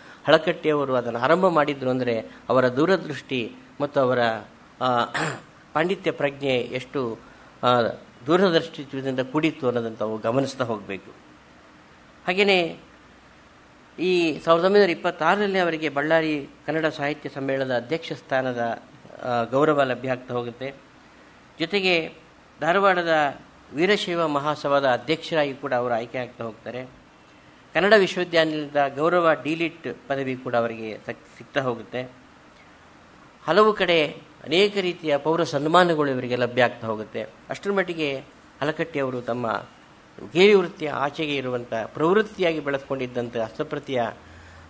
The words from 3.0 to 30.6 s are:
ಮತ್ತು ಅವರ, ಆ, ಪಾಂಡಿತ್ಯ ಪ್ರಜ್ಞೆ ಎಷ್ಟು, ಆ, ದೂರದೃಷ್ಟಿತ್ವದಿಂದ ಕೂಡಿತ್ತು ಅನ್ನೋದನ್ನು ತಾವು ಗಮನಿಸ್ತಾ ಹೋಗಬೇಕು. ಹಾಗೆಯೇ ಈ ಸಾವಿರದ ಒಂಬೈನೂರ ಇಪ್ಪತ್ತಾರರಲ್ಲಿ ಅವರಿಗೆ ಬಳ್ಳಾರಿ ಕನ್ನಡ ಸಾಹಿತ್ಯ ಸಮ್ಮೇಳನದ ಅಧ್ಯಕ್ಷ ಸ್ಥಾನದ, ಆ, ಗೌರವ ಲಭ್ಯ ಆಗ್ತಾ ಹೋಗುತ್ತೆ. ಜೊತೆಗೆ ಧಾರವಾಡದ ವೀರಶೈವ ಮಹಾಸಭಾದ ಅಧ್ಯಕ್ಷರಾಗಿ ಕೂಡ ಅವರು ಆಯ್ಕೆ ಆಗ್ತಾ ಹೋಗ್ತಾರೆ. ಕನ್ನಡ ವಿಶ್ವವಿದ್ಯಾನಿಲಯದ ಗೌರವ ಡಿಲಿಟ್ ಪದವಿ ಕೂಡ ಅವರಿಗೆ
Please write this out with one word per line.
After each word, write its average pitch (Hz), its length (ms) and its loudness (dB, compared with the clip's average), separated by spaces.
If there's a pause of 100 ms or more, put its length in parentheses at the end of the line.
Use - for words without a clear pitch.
ಮತ್ತು 143 200 0
ಅವರ, 127 180 4 (640)
ಆ, 123 240 2 (680)
ಪಾಂಡಿತ್ಯ 175 380 0
ಪ್ರಜ್ಞೆ 139 460 -2
ಎಷ್ಟು, 120 640 -6 (440)
ಆ, 123 200 4 (440)
ದೂರದೃಷ್ಟಿತ್ವದಿಂದ 143 920 0
ಕೂಡಿತ್ತು 151 460 -2
ಅನ್ನೋದನ್ನು 117 300 -2
ತಾವು 110 220 -4
ಗಮನಿಸ್ತಾ 123 460 -2
ಹೋಗಬೇಕು. 101 460 -8 (1160)
ಹಾಗೆಯೇ 185 540 2 (1160)
ಈ 170 420 2
ಸಾವಿರದ 170 240 4
ಒಂಬೈನೂರ 196 260 6
ಇಪ್ಪತ್ತಾರರಲ್ಲಿ 185 680 0
ಅವರಿಗೆ 160 300 0
ಬಳ್ಳಾರಿ 151 600 0 (180)
ಕನ್ನಡ 156 200 -2
ಸಾಹಿತ್ಯ 147 420 -4
ಸಮ್ಮೇಳನದ 135 480 -4
ಅಧ್ಯಕ್ಷ 135 360 -4
ಸ್ಥಾನದ, 123 680 -4 (440)
ಆ, 120 200 0
ಗೌರವ 143 380 2
ಲಭ್ಯ 127 280 -2
ಆಗ್ತಾ 127 240 -6
ಹೋಗುತ್ತೆ. 123 400 -8 (840)
ಜೊತೆಗೆ 165 520 0 (480)
ಧಾರವಾಡದ 170 760 2 (380)
ವೀರಶೈವ 175 540 0
ಮಹಾಸಭಾದ 143 580 0
ಅಧ್ಯಕ್ಷರಾಗಿ 143 680 0
ಕೂಡ 131 200 -4
ಅವರು 123 200 0
ಆಯ್ಕೆ 123 240 -6
ಆಗ್ತಾ 123 260 -10
ಹೋಗ್ತಾರೆ. 113 400 -12 (920)
ಕನ್ನಡ 185 220 6
ವಿಶ್ವವಿದ್ಯಾನಿಲಯದ 160 1000 2
ಗೌರವ 165 380 4 (100)
ಡಿಲಿಟ್ 160 640 -6
ಪದವಿ 135 280 -2
ಕೂಡ 123 200 -4
ಅವರಿಗೆ 113 500 -4